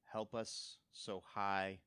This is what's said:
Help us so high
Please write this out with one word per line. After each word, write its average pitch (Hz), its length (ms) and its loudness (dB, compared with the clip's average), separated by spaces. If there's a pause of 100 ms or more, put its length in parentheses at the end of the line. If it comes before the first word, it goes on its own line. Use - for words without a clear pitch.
(120)
Help 110 220 -4
us - 440 -4 (160)
so 98 280 -4 (120)
high 95 540 4